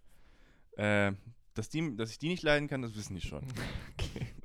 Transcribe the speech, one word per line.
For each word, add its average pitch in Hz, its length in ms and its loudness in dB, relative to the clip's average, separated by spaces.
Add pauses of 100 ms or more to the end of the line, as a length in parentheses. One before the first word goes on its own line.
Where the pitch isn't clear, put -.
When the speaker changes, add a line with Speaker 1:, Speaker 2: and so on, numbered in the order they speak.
(760)
Speaker 1:
Äh, 104 360 6 (420)
dass 110 140 -4
die, 151 280 0
dass 113 140 -2
ich - 80 -12
die 147 100 -2
nicht 175 140 0
leiden 147 260 6
kann, 135 140 0
das 113 140 -4
wissen 101 180 -6
die 85 80 -4
schon. - 240 -4
Speaker 2:
<laughs> - 460 -6
Okay. - 340 -2 (180)